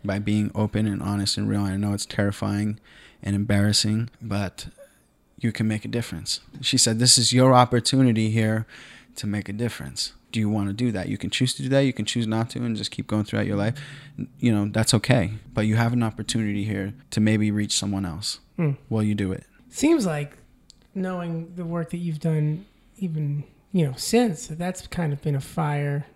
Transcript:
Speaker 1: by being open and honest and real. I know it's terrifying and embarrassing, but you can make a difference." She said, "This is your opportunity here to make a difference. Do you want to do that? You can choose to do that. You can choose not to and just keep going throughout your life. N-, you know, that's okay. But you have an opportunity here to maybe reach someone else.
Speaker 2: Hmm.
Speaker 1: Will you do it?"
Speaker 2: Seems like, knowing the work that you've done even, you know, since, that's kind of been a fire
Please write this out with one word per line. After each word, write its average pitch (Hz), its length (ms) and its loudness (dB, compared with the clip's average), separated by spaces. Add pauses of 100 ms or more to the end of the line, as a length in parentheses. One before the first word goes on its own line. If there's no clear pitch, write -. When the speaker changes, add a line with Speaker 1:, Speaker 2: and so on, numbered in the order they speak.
Speaker 1:
by 101 160 -2
being 104 360 0
open 107 320 0
and 101 160 -2
honest 101 340 -2
and 104 120 -2
real. 101 120 0
I 95 160 -2
know 101 160 0
it's 101 140 -4
terrifying 101 760 -2 (420)
and 98 140 0
embarrassing, 107 720 2 (140)
but 101 460 -6 (720)
you 113 140 -2
can 110 160 0
make 107 160 -2
a 110 40 -8
difference." - 520 -6 (220)
She 131 160 0
said, 113 200 2
"This 123 200 6
is 120 160 4
your 127 180 8
opportunity 120 800 6
here 110 360 2 (500)
to - 100 -6
make 101 240 -4
a - 20 -8
difference. 104 600 -6 (200)
Do 113 80 -2
you 104 80 2
want 104 200 0
to 98 40 -4
do 120 200 0
that? 98 180 -4
You 101 80 -4
can - 100 -4
choose - 260 0
to 139 80 -8
do 131 60 -4
that. 139 120 4
You 135 120 2
can 104 140 -4
choose 117 200 -2
not 113 240 -2
to 123 140 -6
and 117 120 -2
just 104 140 -6
keep - 180 -8
going 107 160 0
throughout 104 220 -2
your 101 100 -2
life. 107 180 0 (440)
N-, - 100 -8 (100)
you 120 160 2
know, 104 180 0
that's 110 220 2
okay. 110 380 2 (200)
But 107 140 0
you 110 100 4
have 117 160 2
an 120 100 2
opportunity 107 600 -2
here 101 300 -4 (160)
to 107 100 0
maybe 107 300 4
reach 104 260 -2
someone 98 300 -2
else. 85 320 -8 (180)
Speaker 2:
Hmm. 156 160 0 (160)
Speaker 1:
Will 110 140 0
you 104 120 2
do 98 180 -2
it?" - 120 -8 (240)
Speaker 2:
Seems 294 380 2
like, 147 320 -6 (560)
knowing 175 640 -6
the 180 100 -8
work 165 240 -4
that 175 80 -6
you've 165 220 -4
done 156 440 0 (340)
even, 151 460 -4 (280)
you 170 140 4
know, 131 100 -4
since, 226 500 0
that's 175 400 -8
kind 165 280 -4
of 139 80 -8
been 147 120 0
a 135 60 0
fire 143 640 -2 (120)